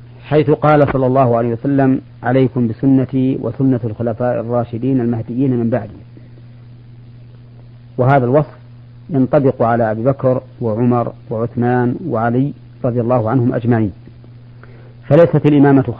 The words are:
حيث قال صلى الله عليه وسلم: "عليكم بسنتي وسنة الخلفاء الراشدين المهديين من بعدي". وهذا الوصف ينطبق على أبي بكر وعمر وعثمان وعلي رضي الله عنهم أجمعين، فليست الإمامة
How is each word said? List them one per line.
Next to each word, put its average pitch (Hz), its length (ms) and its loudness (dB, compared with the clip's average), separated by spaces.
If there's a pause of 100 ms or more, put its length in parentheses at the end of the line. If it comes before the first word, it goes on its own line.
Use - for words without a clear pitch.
(240)
حيث 147 260 0
قال 151 440 4
صلى 131 140 0
الله 127 300 2
عليه 117 160 -2
وسلم: 135 480 0 (220)
"عليكم 123 440 0
بسنتي 131 720 0
وسنة 131 420 -2
الخلفاء 117 560 -4
الراشدين 120 640 -2
المهديين 120 560 -2
من 117 120 -2
بعدي". 107 240 -6 (2000)
وهذا 131 280 2
الوصف 139 320 0 (520)
ينطبق 131 520 0
على 117 300 0
أبي 110 120 -6
بكر 127 380 -2 (200)
وعمر 120 520 -2 (160)
وعثمان 120 680 -2 (120)
وعلي 120 460 -2 (320)
رضي 120 160 -2
الله 113 280 0
عنهم 127 240 0
أجمعين، 113 380 0 (1160)
فليست 156 380 4
الإمامة 143 540 4